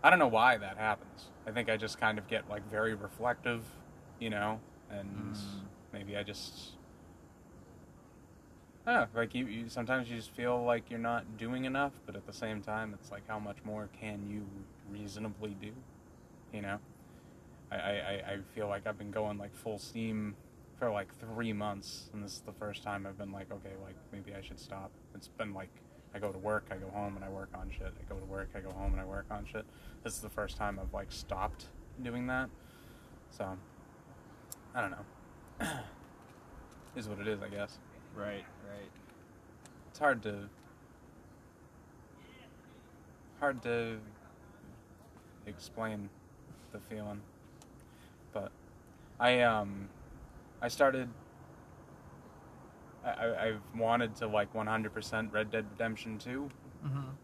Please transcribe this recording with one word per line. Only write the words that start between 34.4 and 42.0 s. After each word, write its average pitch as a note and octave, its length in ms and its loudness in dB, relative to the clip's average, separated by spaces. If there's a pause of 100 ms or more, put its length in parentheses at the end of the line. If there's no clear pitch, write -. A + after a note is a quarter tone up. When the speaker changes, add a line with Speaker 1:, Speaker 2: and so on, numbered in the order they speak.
Speaker 1:
I B2 60 4
don't G2 120 4
know. - 760 -8
<clears throat> D3+ 140 -2 (1120)
Is A2 140 -4
what G#2 100 -4
it G2+ 80 0
is, G#2+ 160 2
I G2+ 60 -4
guess. G2+ 300 -2 (360)
Speaker 2:
Right, G2+ 300 -2 (220)
right. G2+ 240 -10 (1000)
Speaker 1:
It's - 80 -16
hard C3+ 240 8
to, G2+ 260 -2 (3000)